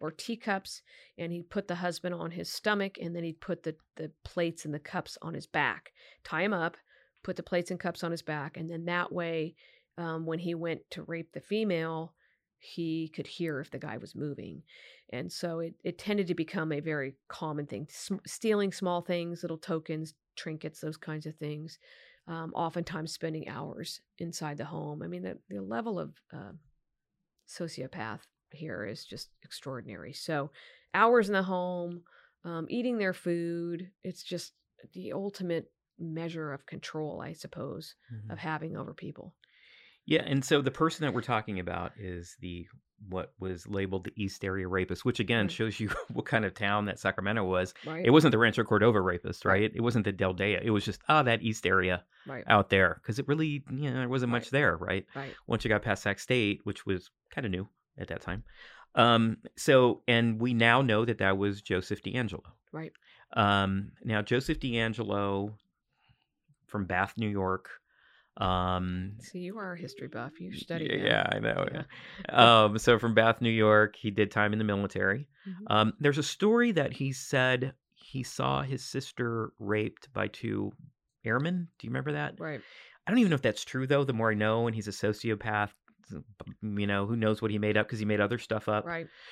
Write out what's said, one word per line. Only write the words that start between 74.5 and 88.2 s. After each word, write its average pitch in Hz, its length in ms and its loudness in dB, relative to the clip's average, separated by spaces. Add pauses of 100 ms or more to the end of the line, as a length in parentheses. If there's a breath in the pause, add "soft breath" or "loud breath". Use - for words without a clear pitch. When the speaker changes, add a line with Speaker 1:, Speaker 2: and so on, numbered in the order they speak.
Speaker 2:
in 110 60 0
the 107 60 0
military. 101 600 0 (180)
Speaker 1:
Mm-hmm. 190 220 -12
Speaker 2:
Um, 110 320 4
there's 147 180 4
a 151 60 2
story 233 480 4
that 156 220 0
he 135 180 -2
said 127 640 0 (220)
he - 280 -8
saw 135 380 0
his 135 200 -4
sister 117 800 -4
raped 107 540 -2
by 101 160 -2
two 101 420 -4 (540)
airmen. 165 420 0 (100)
Do - 80 -14
you 113 40 -8
remember 131 240 -4
that? 147 260 -6
Speaker 1:
Right. 156 220 -8 (440 loud breath)
Speaker 2:
I - 60 -2
don't 233 60 4
even 220 120 8
know 156 60 4
if 135 60 2
that's - 240 0
true, 131 200 -4
though. 139 200 4
The 135 80 0
more 113 180 4
I 107 40 2
know, 110 320 4
and 113 80 0
he's 107 120 -4
a 101 40 -4
sociopath, 107 800 0 (880)
you 104 260 0
know, 101 180 2
who 117 120 0
knows 110 240 2
what 110 100 0
he 104 80 0
made 107 160 2
up 107 140 2
'cause 110 100 -4
he 107 60 -2
made 104 160 4